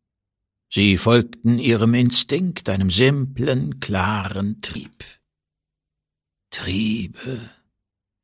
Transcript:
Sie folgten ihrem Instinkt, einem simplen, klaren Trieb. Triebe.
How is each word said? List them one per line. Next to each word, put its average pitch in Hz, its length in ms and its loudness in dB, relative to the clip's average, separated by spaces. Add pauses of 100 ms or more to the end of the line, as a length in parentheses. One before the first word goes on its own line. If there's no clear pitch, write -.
(680)
Sie 98 300 2
folgten 117 580 2
ihrem 117 380 2
Instinkt, 139 720 0
einem 95 220 2
simplen, 135 880 0
klaren 107 800 -4
Trieb. - 440 -12 (1500)
Triebe. 110 1000 -6 (760)